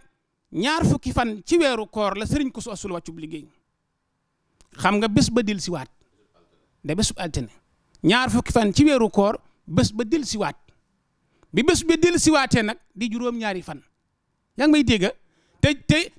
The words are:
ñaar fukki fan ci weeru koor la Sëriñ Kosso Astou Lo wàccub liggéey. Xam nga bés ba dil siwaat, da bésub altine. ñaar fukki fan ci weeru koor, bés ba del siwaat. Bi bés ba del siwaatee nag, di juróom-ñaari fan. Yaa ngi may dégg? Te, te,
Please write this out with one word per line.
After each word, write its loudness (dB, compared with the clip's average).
ñaar 0
fukki -2
fan -4
ci 2
weeru 0
koor -4
la -6
Sëriñ -2
Kosso -12
Astou -10
Lo -6
wàccub -12
liggéey. -14
Xam 0
nga 0
bés -2
ba 0
dil -4
siwaat, -8
da -4
bésub -2
altine. -6
ñaar 2
fukki 0
fan 2
ci 6
weeru 4
koor, 0
bés 0
ba -4
del -2
siwaat. -6
Bi 2
bés 2
ba 4
del 4
siwaatee 2
nag, -4
di -4
juróom-ñaari -4
fan. -16
Yaa 0
ngi 6
may 6
dégg? 2
Te, 4
te, 2